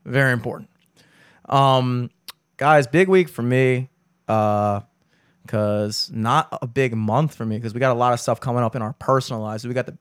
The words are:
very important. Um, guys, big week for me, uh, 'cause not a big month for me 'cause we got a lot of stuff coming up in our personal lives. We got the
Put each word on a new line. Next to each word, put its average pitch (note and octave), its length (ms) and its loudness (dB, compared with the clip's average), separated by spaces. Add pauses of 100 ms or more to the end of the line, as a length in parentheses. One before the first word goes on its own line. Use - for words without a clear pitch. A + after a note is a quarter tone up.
very C3 280 2
important. A#2+ 380 -6 (800)
Um, B2+ 600 2 (460)
guys, D3 300 4
big E3+ 220 4
week F#3 200 4
for - 140 -8
me, B2+ 480 0 (380)
uh, G#2 520 0 (680)
'cause G#2 680 -2
not A#2 340 0 (140)
a C3 40 -8
big B2 280 -2
month A2 400 0
for A#2 100 -10
me A2 160 -4
'cause A2+ 140 -8
we B2 60 -4
got C3 100 2
a A#2 80 0
lot B2 140 2
of A#2+ 80 -2
stuff A#2 200 -2
coming B2 220 -2
up A2+ 140 -2
in A#2 60 -6
our A2 120 -6
personal C3 480 -2
lives. A2 240 -8
We B2 80 -6
got B2 120 -4
the - 140 -18